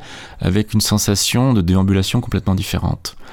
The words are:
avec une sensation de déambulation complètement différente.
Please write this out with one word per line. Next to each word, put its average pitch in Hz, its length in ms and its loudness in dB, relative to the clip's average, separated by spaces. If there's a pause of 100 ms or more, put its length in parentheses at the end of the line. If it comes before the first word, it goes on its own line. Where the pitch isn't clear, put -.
(400)
avec 101 360 0
une 107 60 4
sensation 110 680 2
de 110 100 4
déambulation 95 600 2
complètement 95 320 -2
différente. - 640 -4 (180)